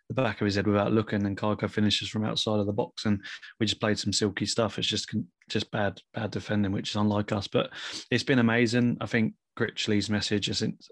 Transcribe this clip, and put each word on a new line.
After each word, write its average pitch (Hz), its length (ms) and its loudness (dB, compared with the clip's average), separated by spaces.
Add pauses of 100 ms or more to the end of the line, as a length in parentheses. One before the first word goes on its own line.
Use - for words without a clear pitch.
the 120 60 -8
back 113 260 0
of 107 60 2
his 101 80 2
head 101 120 2
without 104 260 4
looking, 107 340 2
and 98 100 -2
Cargo 107 320 0
finishes 104 400 0
from 107 160 -2
outside 107 360 0
of 101 60 0
the 104 60 -2
box. - 320 -4
And 104 180 2 (380)
we 117 60 4
just - 120 -2
played 107 200 2
some 101 160 -2
silky 104 320 0
stuff. 107 320 0
It's - 100 -2
just 107 200 -4
con-, - 180 -4 (240)
just - 200 -2
bad, 101 300 -2 (140)
bad 110 160 -4
defending, 101 420 -2
which 104 180 -4
is - 60 -6
unlike 104 340 2
us. 104 160 -2
But - 220 0 (420)
it's 123 140 2
been 139 140 4
amazing. 117 640 4
I 113 40 -4
think 110 280 2 (200)
Critchley's 107 540 0
message 104 400 0
is 107 140 -2
in-, - 160 -4 (140)